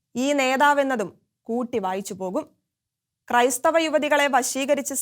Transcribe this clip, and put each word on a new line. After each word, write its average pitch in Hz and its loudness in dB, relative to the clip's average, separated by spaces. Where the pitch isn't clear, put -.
ഈ 277 0
നേതാവെന്നതും 269 2
കൂട്ടി 240 -4
വായിച്ചു 196 -6
പോകും. 190 -4
ക്രൈസ്തവ 262 2
യുവതികളെ 285 2
വശീകരിച്ച് 269 0